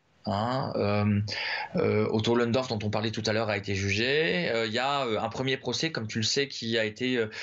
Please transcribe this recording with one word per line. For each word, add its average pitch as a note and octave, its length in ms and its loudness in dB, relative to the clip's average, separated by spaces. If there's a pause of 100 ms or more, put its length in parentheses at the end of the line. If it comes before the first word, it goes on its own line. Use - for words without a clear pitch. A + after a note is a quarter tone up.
(240)
Hein, A2+ 520 0
euh, G#2 440 4 (540)
euh, G#2+ 380 2
Otto A2+ 240 2
Lendorf, A#2+ 320 2
dont A2+ 160 -2
on G#2 60 0
parlait A2 200 -2
tout A2 160 -6
à A2 60 2
l'heure, G#2+ 160 0
a G#2 80 2
été G2 180 -2
jugé. C3+ 760 0
Euh, A2+ 180 0
il G#2+ 40 -4
y A#2 60 0
a, C#3 260 0
euh, A2 140 0
un A2 100 -2
premier C3 280 -2
procès, C3 340 -4
comme A#2 160 -4
tu A2 120 -4
le A2 40 0
sais, C#3 240 0
qui A2+ 320 -2
a A2 60 2
été, B2 320 -2
euh, A2 120 2 (140)